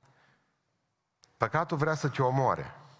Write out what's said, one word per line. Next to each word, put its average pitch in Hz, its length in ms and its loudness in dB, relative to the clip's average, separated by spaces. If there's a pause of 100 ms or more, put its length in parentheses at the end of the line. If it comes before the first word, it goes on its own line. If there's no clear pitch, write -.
(1400)
Păcatul 156 400 0
vrea 156 180 2
să 147 140 -2
te 135 140 -2
omoare. 123 520 0 (260)